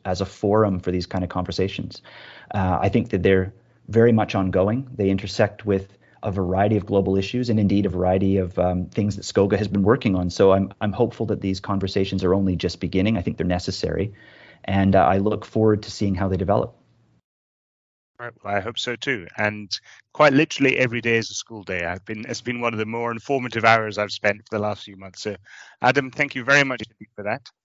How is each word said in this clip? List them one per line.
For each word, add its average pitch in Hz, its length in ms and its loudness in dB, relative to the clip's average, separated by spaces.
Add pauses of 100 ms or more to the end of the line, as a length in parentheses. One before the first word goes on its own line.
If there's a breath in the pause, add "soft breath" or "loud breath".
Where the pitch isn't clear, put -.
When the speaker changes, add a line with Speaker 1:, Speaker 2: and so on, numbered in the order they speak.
Speaker 1:
as 92 160 -4
a 98 60 -2
forum 101 540 0
for 90 120 -4
these 90 140 -2
kind 92 180 -4
of 87 60 -6
conversations. - 720 -6 (520 loud breath)
Uh, 92 280 0
I 98 80 2
think 113 220 0
that 92 120 0
they're 95 300 4 (340 soft breath)
very 113 240 6
much 107 240 2
ongoing. 98 600 0
They 98 140 0
intersect 98 560 -2
with 98 320 -2 (260 soft breath)
a 104 80 -2
variety 95 440 2
of 95 100 0
global 98 300 2
issues 120 340 -2
and 110 80 2
indeed 101 280 4
a 92 40 -2
variety 92 460 2
of, 92 240 -2
um, 90 280 0
things 107 280 -2
that 101 60 -12
scoga 98 360 2
has 101 120 -4
been 101 140 0
working 101 320 4
on. 90 140 0
So 95 220 4
I'm, 95 300 2
I'm 104 100 0
hopeful 113 360 -2
that 107 120 -4
these 95 220 -4
conversations 95 600 -2
are 92 100 2
only 95 240 2
just - 240 -4
beginning. 95 340 0
I 95 60 -2
think - 160 -6
they're 90 100 -2
necessary. 90 640 -2 (540 loud breath)
And, 98 300 2
uh, 92 100 6
I 95 140 4
look 101 260 -2
forward 110 380 2
to - 80 -14
seeing 98 240 -2
how 95 120 -2
they 92 100 -2
develop. 98 380 -2 (1400)
Speaker 2:
Right, 120 140 -12 (100)
well, 101 100 -4
I 101 60 0
hope 110 180 -6
so 120 200 -4
too. 113 300 -4 (100)
And 104 340 -2 (400 loud breath)
quite 147 220 6
literally 143 440 2
every 120 220 0
day 117 160 0
is 110 160 -2
a - 20 -12
school 107 300 -14
day. 87 220 -6
I've 90 180 -8
been, 110 240 -12
it's 120 140 -10
been 120 180 -8
one 117 140 -2
of 107 60 -4
the 107 60 -4
more 117 280 -4
informative 117 500 -4
hours 110 340 4
I've 104 140 -4
spent 104 300 -2
for - 160 -8
the 104 40 -2
last 104 220 -4
few 98 140 -20
months. 95 240 -18
So, 104 160 -6 (440 loud breath)
Adam, 131 300 0
thank 143 240 -6
you 127 80 -8
very 139 220 4
much 127 160 -6 (340)
for 104 80 -12
that. 110 240 -6 (180)